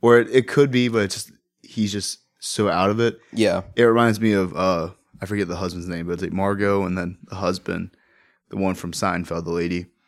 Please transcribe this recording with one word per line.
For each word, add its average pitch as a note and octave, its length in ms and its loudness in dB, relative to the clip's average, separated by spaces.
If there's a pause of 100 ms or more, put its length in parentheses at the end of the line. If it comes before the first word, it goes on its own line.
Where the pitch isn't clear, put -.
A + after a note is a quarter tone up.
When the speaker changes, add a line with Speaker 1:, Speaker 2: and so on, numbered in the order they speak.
Speaker 1:
Or A#2+ 180 8
it, A#2 140 2
it B2 160 4
could C#3+ 220 4
be, B2 180 2
but A2+ 140 2
it's G2 140 -4
just, - 160 -14 (300)
he's G#2+ 300 -4
just - 280 -8 (200)
so - 300 -2
out F2+ 180 2
of G#2+ 100 0
it. A#2 200 0 (160)
Speaker 2:
Yeah. F#2+ 260 2 (140)
Speaker 1:
It A#2 80 2
reminds A#2 380 4
me A2 120 2
of, F#2+ 240 0
uh, F2 320 0 (320)
I F#2+ 60 -8
forget G2+ 220 -4
the F2 80 -8
husband's F2 320 -8
name, E2+ 180 -8
but F2 80 -4
it's, F2 80 -8
like, - 100 -6
Margot G2 540 0
and F2+ 100 -4
then F2+ 220 -6 (100)
the - 80 -14
husband, F#2 540 -6 (580)
the - 80 -12
one F#2+ 180 -2
from F2 180 -10
Seinfeld, F2 520 -4
the E2+ 60 -8
lady, F2 360 -4 (220)